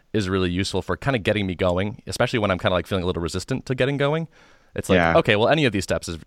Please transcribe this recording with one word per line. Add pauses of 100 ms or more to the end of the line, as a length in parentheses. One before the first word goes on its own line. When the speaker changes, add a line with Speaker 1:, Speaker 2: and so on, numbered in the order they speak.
(120)
Speaker 1:
is
really
useful
for
kinda
getting
me
going,
especially
when
I'm
kinda,
like,
feeling
a
little
resistant
to
getting
going. (480)
It's
like,
Speaker 2:
Yeah.
Speaker 1:
okay,
well,
any
of
these
steps
is,